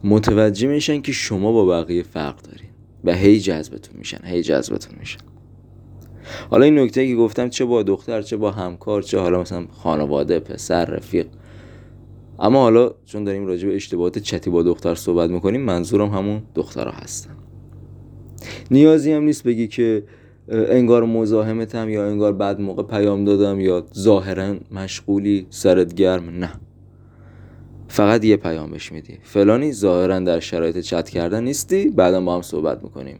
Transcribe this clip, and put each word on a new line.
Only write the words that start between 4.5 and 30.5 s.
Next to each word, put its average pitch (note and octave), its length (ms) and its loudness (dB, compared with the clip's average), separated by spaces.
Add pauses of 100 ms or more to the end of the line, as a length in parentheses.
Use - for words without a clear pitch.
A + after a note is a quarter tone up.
می‌شن. - 220 -16 (1300)
حالا A#2+ 140 6
این D3+ 140 6
نکته C3 300 2
که B2+ 60 -2
گفتم، A#2 340 0
چه B2+ 160 -4
با A#2+ 180 0
دختر، G2+ 400 -4
چه G#2+ 140 -8
با G#2 140 -2
همکار، G2 520 -6
چه G2 160 -2
حالا F2+ 220 2
مثلاً F2 300 -8
خانواده، D2+ 680 -2
پسر، E2+ 460 -4
رفیق، E2 420 -6 (1120)
اما B2+ 220 4
حالا A#2+ 340 6 (100)
چون G#2 200 -10
داریم G2 220 -4
راجع F#2 220 -4
به G2 60 -2
اشتباهات F2+ 440 -4
چتی F#2 320 -6
با E2+ 120 2
دختر E2+ 320 0
صحبت E2+ 360 0
می‌کنیم، F#2+ 300 -2
منظورم G2+ 480 0
همون G2+ 340 -4 (120)
دخترها - 420 -6
هستن. - 400 -16 (1300)
نیازی D3+ 420 6
هم D3+ 100 0
نیست D3+ 220 -2
بگی A#2 240 0
که، A2 340 0 (460)
اه، A2 100 -2
انگار A#2+ 460 4
مزاحمتم A2+ 840 -2
یا G#2 180 -2
انگار G#2 260 2
بعد G2+ 280 -2
موقع G2 220 -6
پیام G2+ 420 0
دادم G2+ 360 2
یا F2+ 340 0
ظاهراً F#2+ 600 0 (160)
مشغولی، G2 800 -4
سرت F2+ 440 2
گرم. F#2 360 0
نه، F2 220 -8 (1400)
فقط G#2+ 360 4
یه G#2+ 120 6
پیام D#2+ 340 -6
بهش D#2 220 -14
میدی: D#2 300 -18
"فلانی، A2+ 500 2
ظاهراً F#2 460 0
در F2 220 0
شرایط E2 380 -4